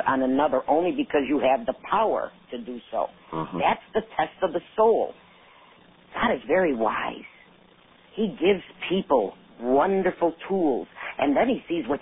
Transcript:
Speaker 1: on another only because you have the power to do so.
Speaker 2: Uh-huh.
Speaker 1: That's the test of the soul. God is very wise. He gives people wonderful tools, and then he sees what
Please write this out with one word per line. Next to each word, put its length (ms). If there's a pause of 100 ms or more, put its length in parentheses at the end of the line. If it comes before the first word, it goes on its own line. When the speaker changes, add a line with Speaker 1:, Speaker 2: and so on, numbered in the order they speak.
Speaker 1:
on 160
another 440
only 240
because 360
you 120
have 280
the 60 (180)
power 400 (200)
to 80
do 200 (100)
so. 140 (280)
Speaker 2:
Uh-huh. 280
Speaker 1:
That's 220 (120)
the 80 (160)
test 240
of 120
the 80 (140)
soul. 380 (1000)
God 180
is 140
very 260
wise. 420 (1000)
He 140
gives 340 (260)
people 440 (280)
wonderful 720 (140)
tools, 400 (300)
and 180
then 120
he 220
sees 180
what 140